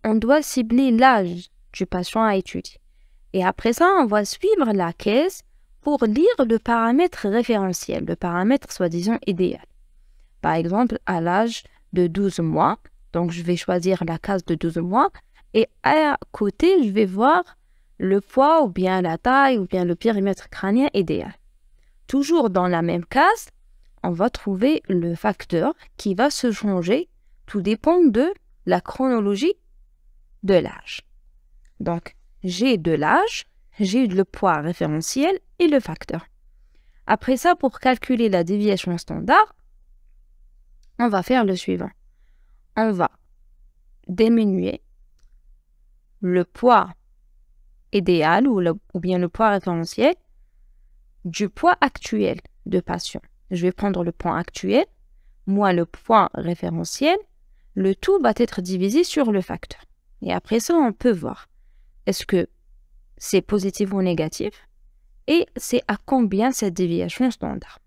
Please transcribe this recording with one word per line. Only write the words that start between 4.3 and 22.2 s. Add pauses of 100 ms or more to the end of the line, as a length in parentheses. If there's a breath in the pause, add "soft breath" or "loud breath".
la
caisse (380)
pour
lire (140)
le
paramètre
référentiel,
le
paramètre
soi-disant (100)
idéal. (760)
Par
exemple,
à
l'âge (300 soft breath)
de
douze
mois, (340)
donc
je
vais
choisir
la
case
de
douze
mois, (440 soft breath)
et (160)
à (140)
côté,
je
vais
voir (540)
le
poids,
ou
bien
la
taille,
ou
bien
le
périmètre
crânien
idéal. (760)
Toujours